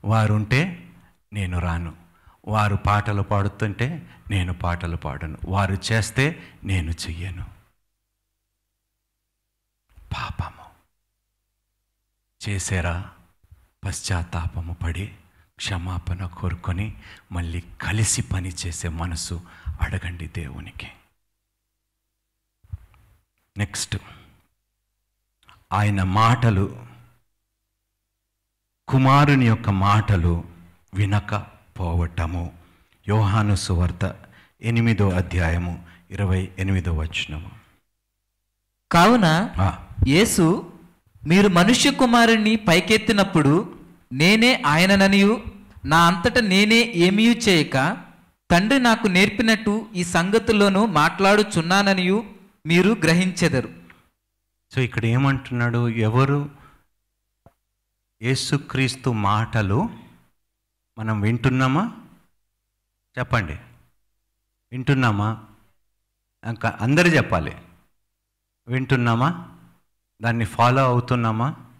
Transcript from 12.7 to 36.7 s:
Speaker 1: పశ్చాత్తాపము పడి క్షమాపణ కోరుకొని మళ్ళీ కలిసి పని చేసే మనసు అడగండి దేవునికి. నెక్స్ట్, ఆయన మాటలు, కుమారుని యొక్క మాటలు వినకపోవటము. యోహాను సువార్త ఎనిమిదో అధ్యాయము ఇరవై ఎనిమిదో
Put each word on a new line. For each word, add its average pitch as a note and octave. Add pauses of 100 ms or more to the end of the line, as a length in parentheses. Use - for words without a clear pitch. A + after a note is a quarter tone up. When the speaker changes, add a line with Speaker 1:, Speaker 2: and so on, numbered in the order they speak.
Speaker 1:
పశ్చాత్తాపము E2+
పడి F2 (440)
క్షమాపణ F2+
కోరుకొని F2+ (340)
మళ్ళీ F2 (180)
కలిసి G#2
పని F#2
చేసే F2
మనసు E2+ (400)
అడగండి E2+
దేవునికి. D#2 (2750)
నెక్స్ట్, - (1800)
ఆయన G2+
మాటలు, A2 (2000)
కుమారుని C3+
యొక్క A2+
మాటలు F#2+ (500)
వినకపోవటము. F2 (520)
యోహాను G#2
సువార్త F2 (460)
ఎనిమిదో A#2
అధ్యాయము F2 (260)
ఇరవై F#2
ఎనిమిదో F#2+